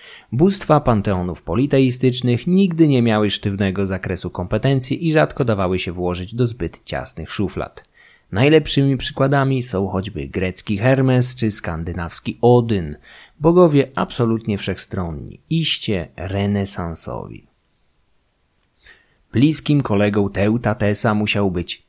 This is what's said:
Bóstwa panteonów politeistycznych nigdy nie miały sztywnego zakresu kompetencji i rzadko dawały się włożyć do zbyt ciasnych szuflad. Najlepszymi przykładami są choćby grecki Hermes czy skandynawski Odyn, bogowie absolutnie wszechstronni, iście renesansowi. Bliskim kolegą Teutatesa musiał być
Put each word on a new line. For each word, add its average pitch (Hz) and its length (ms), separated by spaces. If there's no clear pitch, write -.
Bóstwa 156 480
panteonów 95 640
politeistycznych 127 1080
nigdy 175 400
nie 131 140
miały 107 300
sztywnego 98 560
zakresu 92 420
kompetencji 131 800
i 156 60
rzadko 151 320
dawały 95 340
się 90 120
włożyć 90 440
do 123 120
zbyt 85 380
ciasnych 76 460
szuflad. - 600
Najlepszymi 139 640
przykładami 135 640
są 98 240
choćby 95 400
grecki 92 500
Hermes 127 580
czy 110 160
skandynawski 85 920
Odyn, 113 540
bogowie 156 560
absolutnie 113 640
wszechstronni, 90 800
iście 131 640
renesansowi. 95 1300
Bliskim 147 480
kolegą 104 480
Teutatesa 107 840
musiał 104 380
być 85 380